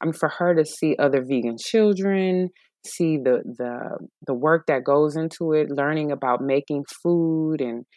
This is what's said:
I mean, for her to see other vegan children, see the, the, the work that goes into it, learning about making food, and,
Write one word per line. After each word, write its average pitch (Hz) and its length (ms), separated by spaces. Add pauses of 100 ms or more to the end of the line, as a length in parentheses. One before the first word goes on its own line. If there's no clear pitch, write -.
I - 60
mean, 165 80
for 160 140
her 175 260
to 160 100
see 156 340
other 135 260
vegan 120 340
children, 190 920 (340)
see 160 340
the, 127 260
the, 123 540 (280)
the 139 80
work 156 320
that 131 180
goes 147 320
into 160 360
it, 151 180
learning 147 420
about 131 300
making 139 440
food, 160 760
and, 120 260 (100)